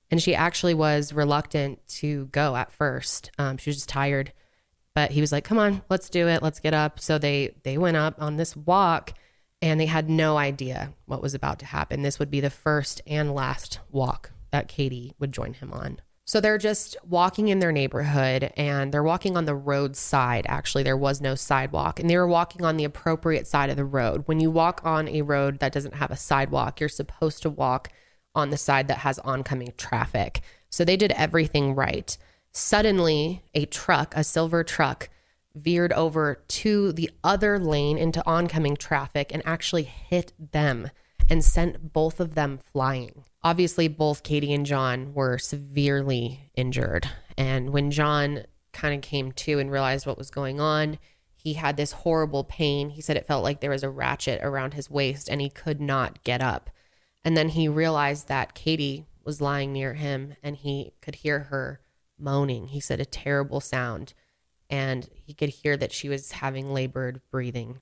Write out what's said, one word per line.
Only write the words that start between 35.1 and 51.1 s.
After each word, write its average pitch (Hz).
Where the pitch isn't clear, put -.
veered 170
over 156
to 202
the 165
other 202
lane 151
into 165
oncoming 160
traffic 143
and 156
actually 160
hit -
them 135
and -
sent 165
both 160
of 160
them 143
flying. 131
Obviously, 170
both 151
Katie 147
and 143
John 131
were 131
severely 139
injured. 127
And 131
when 143
John 147
kinda 143
came 135
to 147
and 139
realized 135
what 135
was -
going 139
on, 151